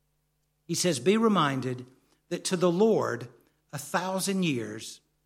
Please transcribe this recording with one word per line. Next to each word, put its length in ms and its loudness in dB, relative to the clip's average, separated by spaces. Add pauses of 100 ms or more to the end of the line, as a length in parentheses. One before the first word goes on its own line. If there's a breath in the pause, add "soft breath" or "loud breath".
(640)
he 100 -4
says, 240 0
"Be 160 4
reminded 720 2 (420)
that 160 -8
to 140 -2
the 120 4
Lord, 600 2 (420)
a 60 -10
thousand 680 -2
years 560 -4 (260)